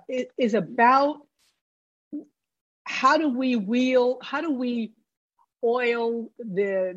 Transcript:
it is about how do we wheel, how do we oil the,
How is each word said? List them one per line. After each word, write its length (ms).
it 300
is 160
about 640
how 320
do 140
we 260
wheel, 680
how 180
do 120
we 400
oil 760
the, 580